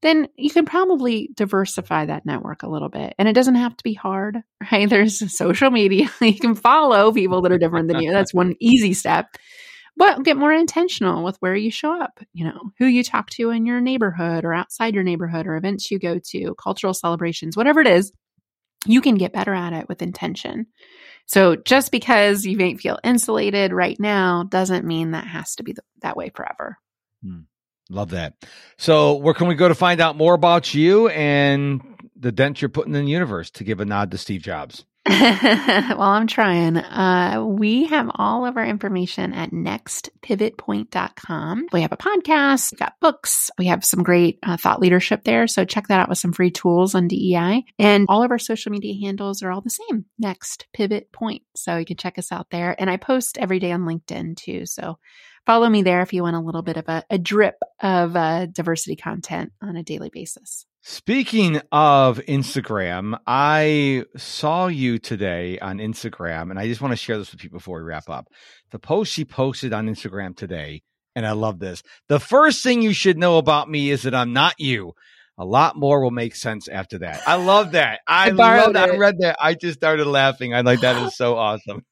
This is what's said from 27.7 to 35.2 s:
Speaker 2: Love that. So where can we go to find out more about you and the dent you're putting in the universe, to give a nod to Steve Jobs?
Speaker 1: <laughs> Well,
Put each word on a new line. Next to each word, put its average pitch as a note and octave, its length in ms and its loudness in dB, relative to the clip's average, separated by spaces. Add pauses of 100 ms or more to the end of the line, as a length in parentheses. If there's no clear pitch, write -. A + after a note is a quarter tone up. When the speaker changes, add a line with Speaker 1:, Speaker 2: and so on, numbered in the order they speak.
Speaker 2:
Love F#2 220 -8
that. E2 240 -8 (420)
So D3+ 380 4
where C#3+ 180 2
can F3 140 0
we F3 80 2
go E3+ 120 6
to E3 60 6
find F3 260 2
out D#3+ 160 4
more E3 200 6
about E3+ 400 4
you F#3+ 320 6
and C#3+ 720 2 (340)
the B2 160 -4
dent C3+ 300 0
you're C#3 80 -2
putting D3+ 240 -4
in C#3+ 120 0
the C#3+ 60 -2
universe, B2 400 -2
to - 120 -14
give G2 160 -4
a G#2 60 -2
nod G2+ 260 -2
to F2+ 80 -8
Steve F#2 240 -8
Jobs? D#2 460 -10
Speaker 1:
<laughs> - 40 -20 (160)
Well, A#3 920 2